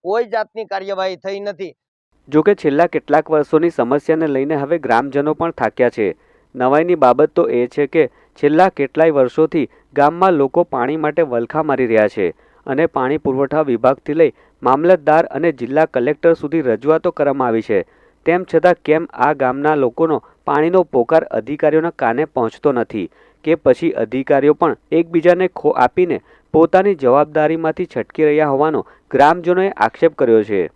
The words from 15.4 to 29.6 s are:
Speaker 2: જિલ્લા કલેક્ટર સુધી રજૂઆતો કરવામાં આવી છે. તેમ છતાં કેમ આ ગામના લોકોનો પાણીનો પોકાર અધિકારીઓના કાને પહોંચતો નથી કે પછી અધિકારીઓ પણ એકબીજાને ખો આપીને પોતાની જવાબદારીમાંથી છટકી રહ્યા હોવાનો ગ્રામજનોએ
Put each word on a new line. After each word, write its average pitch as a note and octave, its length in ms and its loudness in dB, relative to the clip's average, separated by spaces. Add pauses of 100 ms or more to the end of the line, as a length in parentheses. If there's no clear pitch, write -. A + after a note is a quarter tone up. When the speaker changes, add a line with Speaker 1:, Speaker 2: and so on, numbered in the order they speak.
Speaker 2:
જિલ્લા C#3 360 -2
કલેક્ટર D3 460 0
સુધી D3+ 280 -4
રજૂઆતો C#3 500 0
કરવામાં C#3 360 -2
આવી A2+ 200 -2
છે. G2+ 120 0 (460)
તેમ F3 180 0
છતાં E3+ 400 2
કેમ D#3 240 0 (160)
આ D3 100 2
ગામના C#3 420 -2
લોકોનો C#3+ 420 0 (260)
પાણીનો D#3+ 380 0 (120)
પોકાર D3 300 2 (140)
અધિકારીઓના D3+ 640 -2
કાને A#2+ 260 0
પહોંચતો B2 440 -2
નથી A2 380 -6 (340)
કે D#3+ 120 0
પછી D3+ 360 0 (120)
અધિકારીઓ C3+ 500 0
પણ D#3 240 -2 (140)
એકબીજાને E3+ 680 0
ખો - 180 0
આપીને C#3+ 420 0 (360)
પોતાની F3+ 420 2
જવાબદારીમાંથી D3+ 960 0
છટકી D3+ 380 -2
રહ્યા D3+ 240 0
હોવાનો D3 260 0 (300)
ગ્રામજનોએ F3 680 2